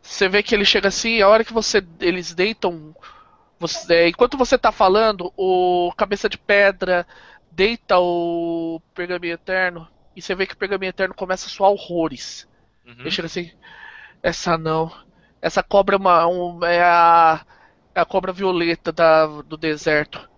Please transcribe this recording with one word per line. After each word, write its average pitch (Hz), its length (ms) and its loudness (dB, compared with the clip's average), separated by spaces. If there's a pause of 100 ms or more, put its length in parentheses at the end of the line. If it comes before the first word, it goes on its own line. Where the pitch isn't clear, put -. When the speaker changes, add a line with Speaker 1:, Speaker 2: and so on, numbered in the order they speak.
Speaker 1:
Você - 260 -4
vê 202 140 0
que - 120 -2
ele 208 100 0
chega 202 240 0
assim, 226 320 -2
a 196 80 6
hora 220 160 6
que - 80 -10
você, 214 320 -2 (160)
eles 175 340 -2
deitam, 170 600 -4 (640)
você, - 360 -2
é, 170 140 6
enquanto 247 300 0
você 262 180 2
tá 240 160 2
falando, 202 640 0
o 180 600 0
Cabeça 202 320 -4
de - 100 -6
Pedra 196 680 0 (440)
deita 190 480 0
o 170 840 -4 (140)
Pergaminho 175 400 -8
Eterno, 180 520 -6 (300)
e 180 60 -18
você - 120 -6
vê 185 120 -2
que - 80 -16
o - 20 -18
Pergaminho 190 340 -6
Eterno 185 240 -6
começa 185 320 -6
a - 40 -14
suar 196 200 2
horrores. 165 800 -6 (380)
Speaker 2:
Uhum. 120 140 -20
Speaker 1:
Ele 139 100 -10
chega 165 160 -6
assim, 170 240 -10 (720)
"Essa 170 340 -2
não. 160 340 -4 (520)
Essa 170 200 -2
cobra 196 340 2
é - 20 0
uma, 175 280 4
um, 175 380 -4
é 175 180 2
a, 170 640 6 (500)
é 185 60 -2
a 170 40 2
cobra 185 280 -2
violeta 175 600 -2
da, 160 340 6
do 151 300 -12
deserto." 151 800 -2